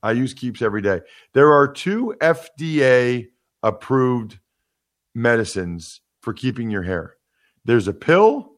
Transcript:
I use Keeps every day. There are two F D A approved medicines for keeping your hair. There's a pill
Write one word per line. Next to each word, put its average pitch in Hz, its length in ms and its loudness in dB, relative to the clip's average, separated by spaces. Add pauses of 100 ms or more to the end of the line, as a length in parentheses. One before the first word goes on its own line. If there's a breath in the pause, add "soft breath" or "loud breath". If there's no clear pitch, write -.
I 110 120 -2
use 127 200 -2
Keeps 120 280 -10
every 107 200 -2
day. 98 200 0 (320 soft breath)
There 143 180 6
are 143 160 6
two 208 540 -6
F 165 340 -2
D 156 260 -4
A 123 480 2 (320)
approved 123 800 -2 (720)
medicines 104 880 -2 (220)
for 113 120 -8
keeping 117 360 -6
your 101 140 -4
hair. 87 340 -8 (480)
There's 117 240 2
a 98 40 -6
pill 214 640 0